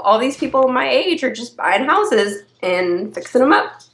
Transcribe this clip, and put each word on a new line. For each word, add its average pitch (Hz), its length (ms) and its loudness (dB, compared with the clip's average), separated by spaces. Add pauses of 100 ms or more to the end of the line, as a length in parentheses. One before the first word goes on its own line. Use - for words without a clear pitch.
all 214 180 4
these 269 160 -2
people 262 320 0
my 254 200 0
age 320 360 0
are 254 80 -2
just - 240 -12
buying 196 280 0
houses 269 600 0 (180)
and 180 500 -2
fixing - 300 -2
'em 277 100 4
up, - 200 0 (220)